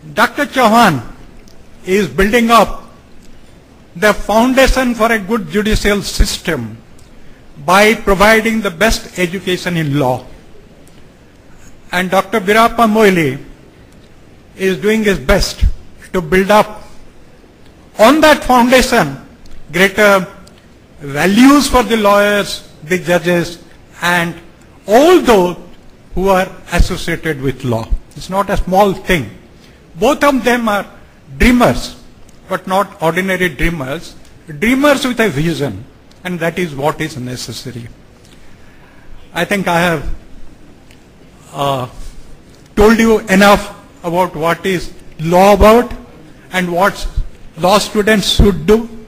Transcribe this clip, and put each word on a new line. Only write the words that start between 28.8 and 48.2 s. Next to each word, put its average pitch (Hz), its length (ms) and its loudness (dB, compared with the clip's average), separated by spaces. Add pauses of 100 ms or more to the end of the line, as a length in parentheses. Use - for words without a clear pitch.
thing. 147 380 -4 (640)
Both 226 300 0
of 269 200 0
them 240 240 0
are 202 160 -2 (540)
dreamers, 220 640 2 (480)
but 185 160 -6
not 190 360 -4
ordinary 180 460 -2
dreamers, 156 640 -6 (440)
dreamers 262 480 0
with 240 140 -4
a 220 100 2
vision, 135 560 -4 (380)
and 180 160 -8
that 165 180 -4
is 170 160 -6
what 147 260 -4
is 156 160 -8
necessary. 120 720 -12 (1500)
I 165 100 -4
think 190 220 -4
I 170 140 0
have, 165 340 -2 (1400)
uh, 139 360 -4 (880)
told 214 220 4
you 226 220 2
enough 202 580 2 (260)
about 175 300 -2
what 165 320 -4
is 180 260 -4 (280)
law 180 340 4
about 220 380 4 (600)
and 180 200 -4
what 190 340 -2 (520)
law 185 200 2
students 208 500 0